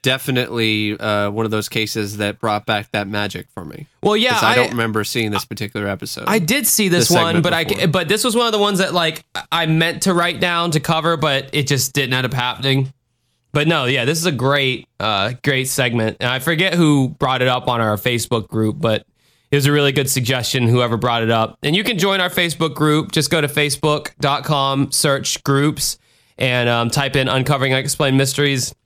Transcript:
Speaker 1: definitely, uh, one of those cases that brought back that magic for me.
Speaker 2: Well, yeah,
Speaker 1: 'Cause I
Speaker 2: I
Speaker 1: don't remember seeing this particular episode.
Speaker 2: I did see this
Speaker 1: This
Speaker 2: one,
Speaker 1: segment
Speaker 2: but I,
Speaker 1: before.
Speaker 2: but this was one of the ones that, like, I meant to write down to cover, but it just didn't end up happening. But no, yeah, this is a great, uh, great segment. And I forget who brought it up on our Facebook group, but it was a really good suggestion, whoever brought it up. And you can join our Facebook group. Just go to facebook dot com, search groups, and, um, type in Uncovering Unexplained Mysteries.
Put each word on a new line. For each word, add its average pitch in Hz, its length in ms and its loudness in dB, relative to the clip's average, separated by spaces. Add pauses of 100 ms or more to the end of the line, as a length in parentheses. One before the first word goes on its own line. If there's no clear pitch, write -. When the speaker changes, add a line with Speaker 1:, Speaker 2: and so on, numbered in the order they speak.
Speaker 1:
definitely, 113 960 0
uh, 104 320 0
one 110 160 -2
of 107 40 -4
those 107 200 -2
cases 107 480 -4
that 101 200 -2
brought 107 280 -2
back 104 260 -2
that 104 160 -4
magic 104 460 -6
for 92 100 -12
me. 147 220 -14 (160)
Speaker 2:
Well, 208 140 2
yeah, 240 180 2
Speaker 1:
'Cause 208 80 0
I 208 100 4
Speaker 2:
I - 40 4
Speaker 1:
don't 247 140 4
remember 113 340 0
seeing 110 260 -2
this 101 160 -4
particular 104 420 -6
episode. - 380 -6
Speaker 2:
I 214 140 2
did 220 260 0
see 202 220 2
this 170 200 2
Speaker 1:
This 175 80 6
Speaker 2:
one, 170 120 4
Speaker 1:
segment 165 160 2
Speaker 2:
but 170 100 2
I, 165 100 0
Speaker 1:
before. - 220 0
Speaker 2:
but 170 220 0
this 214 140 2
was 233 140 0
one 240 100 4
of 226 60 0
the 214 60 0
ones 202 220 2
that, 180 120 -2
like, 165 320 -2 (260)
I 165 140 0
meant 160 380 2
to 190 100 2
write 170 280 0
down 175 320 0
to 151 80 0
cover, 160 360 0
but 139 380 -2
it 143 120 0
just 135 280 -2
didn't 131 180 -2
end 127 140 0
up 120 80 -4
happening. 131 580 -2 (600)
But 151 160 0
no, 160 160 2
yeah, 127 200 0
this 156 140 0
is 165 80 -4
a 180 60 0
great, 135 560 0 (120)
uh, 104 340 0 (100)
great 131 240 0
segment. 120 520 0
And 123 80 -2
I 127 120 -2
forget 165 340 0
who 147 360 4 (100)
brought 131 200 0
it 127 80 2
up 127 200 0
on 120 120 0
our 107 160 2
Facebook 113 520 -2
group, 110 320 -2
but 110 260 0 (440)
it 143 60 2
was 143 100 2
a 147 60 4
really 143 200 2
good 135 180 0
suggestion, 123 560 0
whoever 117 300 2
brought 117 260 0
it 113 80 0
up. 113 320 0
And 147 140 0
you 214 80 0
can 233 120 -2
join 196 240 2
our 180 100 0
Facebook 165 440 -2
group. 151 380 0
Just 151 180 0
go 165 100 2
to 143 60 0
facebook 147 640 -2 (100)
dot 139 240 0
com, 139 460 0
search - 540 -2
groups, 143 540 0 (380)
and, 123 320 0
um, 117 220 2
type 139 240 0
in 135 140 2
Uncovering 131 440 2
Unexplained 135 460 2
Mysteries. 135 560 0 (120)